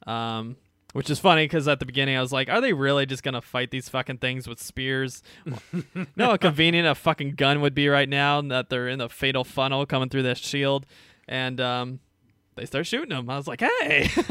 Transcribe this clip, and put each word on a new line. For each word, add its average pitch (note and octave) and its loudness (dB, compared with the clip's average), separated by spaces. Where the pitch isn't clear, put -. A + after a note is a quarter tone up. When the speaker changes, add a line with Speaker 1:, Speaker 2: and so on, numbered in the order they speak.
Speaker 1:
Um, A#2 -6
which C3+ -6
is D3 0
funny, D#3+ 6
'cause D3+ 0
at C#3+ 2
the C3 -8
beginning C3+ -2
I C3 0
was B2+ -2
like, C3 0
"Are G3+ 2
they B3+ 2
really C#3 2
just C3 -6
gonna B2+ -4
fight B2 -4
these C3 -8
fucking C3 -6
things B2+ -4
with A#2+ -14
spears?" C3 -4
Speaker 2:
<laughs> - -12
Speaker 1:
You F3+ -8
know A3+ 2
how G#3+ 4
convenient E3+ 4
a D3+ 4
fucking C#3+ 0
gun C#3+ 4
would C#3+ 2
be C#3+ 2
right C#3+ 4
now, C#3+ 2
and C#3+ -4
that B2+ -2
they're B2 -2
in C3 -4
the A#2+ -4
fatal C3+ -2
funnel C3+ -2
coming C3 0
through C3+ 0
that B2 0
shield, C#3 -2
and, B2+ -4
um, B2 -4
they B2 -10
start D3 -4
shooting A#3+ -4
'em. B2 -6
I C3+ -4
was C#3+ -10
like, B2+ -6
"Hey, D4 2